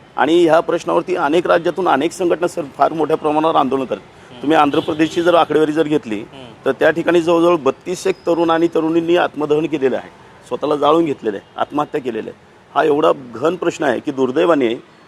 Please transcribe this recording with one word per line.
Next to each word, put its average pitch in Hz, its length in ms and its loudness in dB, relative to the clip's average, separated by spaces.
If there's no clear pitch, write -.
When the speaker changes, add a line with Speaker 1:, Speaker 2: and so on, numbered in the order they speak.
Speaker 1:
आणि 165 280 4
ह्या 160 160 4
प्रश्नावरती 170 560 -2
अनेक 165 300 0
राज्यातून 175 420 0
अनेक 151 240 0
संघटना 170 360 -2
सर 170 140 -6
फार 147 180 2
मोठ्या 156 240 0
प्रमाणावर 156 380 0
आंदोलन 135 300 0
करतात. - 460 -10
Speaker 2:
हम्म. 123 120 -16
Speaker 1:
तुम्ही 156 160 2
आंध्र 147 220 2
प्रदेशची 160 420 -2
जर 170 120 4
आकडेवारी 151 380 2
जर 156 100 0
घेतली 143 380 -2
Speaker 2:
हम्म. 127 320 -18
Speaker 1:
तर 135 80 0
त्या 147 180 2
ठिकाणी 170 300 0
जवळजवळ 170 360 2
बत्तीस 151 500 -4
एक 190 100 0
तरुण 170 340 0
आणि 165 180 2
तरुणींनी 165 480 0
आत्मदहन 151 500 0
केलेलं 131 300 -2
आहे, 92 120 -10
स्वतःला 139 280 -4
जाळून 151 280 4
घेतलेलं 110 320 -4
आहे, - 240 -14
आत्महत्या 143 400 -4
केलेलं 110 300 -8
आहे. - 100 -20
हा 143 100 2
एवढा 156 280 2
घन 151 220 -2
प्रश्न 165 280 -4
आहे 113 160 0
की 147 120 -6
दुर्दैवाने 135 640 2